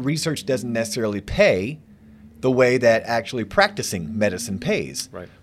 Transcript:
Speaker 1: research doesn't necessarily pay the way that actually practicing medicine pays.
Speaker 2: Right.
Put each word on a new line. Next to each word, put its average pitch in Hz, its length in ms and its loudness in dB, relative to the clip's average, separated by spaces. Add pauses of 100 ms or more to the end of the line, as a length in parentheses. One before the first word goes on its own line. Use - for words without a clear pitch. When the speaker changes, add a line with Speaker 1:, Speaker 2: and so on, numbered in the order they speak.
Speaker 1:
research 151 420 -2
doesn't 123 260 -2
necessarily 110 500 -2
pay 139 580 2 (600)
the 131 100 2
way 127 260 6
that 113 260 4
actually 117 420 -4
practicing 107 720 0
medicine 98 420 0
pays. 85 520 -4
Speaker 2:
Right. 90 180 -14 (140)